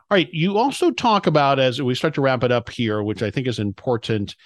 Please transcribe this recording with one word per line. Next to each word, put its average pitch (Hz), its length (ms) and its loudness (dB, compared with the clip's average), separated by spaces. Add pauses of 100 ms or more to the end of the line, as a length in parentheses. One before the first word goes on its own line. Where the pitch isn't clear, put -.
(100)
All 202 60 2
right. 170 160 2
You 190 260 0
also 285 320 0
talk 220 360 0
about, 143 320 4
as 131 240 0
we 127 120 0
start 156 200 -2
to 147 60 -2
wrap 127 240 2
it 123 80 2
up 120 180 0
here, 107 320 -2
which 104 200 -4
I 104 80 0
think 127 160 -4
is 104 120 -2
important, 107 880 -4